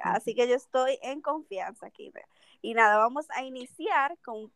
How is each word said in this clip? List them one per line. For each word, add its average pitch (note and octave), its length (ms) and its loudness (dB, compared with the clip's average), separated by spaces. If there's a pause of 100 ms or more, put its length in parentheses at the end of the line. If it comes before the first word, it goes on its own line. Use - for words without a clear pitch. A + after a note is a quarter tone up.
así G#3 320 -2
que A#3+ 120 2
yo B3 80 4
estoy C4 460 -2
en C#4 200 -8
confianza A#3+ 640 -8
aquí. - 260 -20 (480)
Y A3+ 140 -6
nada, G#3+ 220 8
vamos B3 340 2
a C4 120 -4
iniciar C#4 800 -4
con A3 320 -12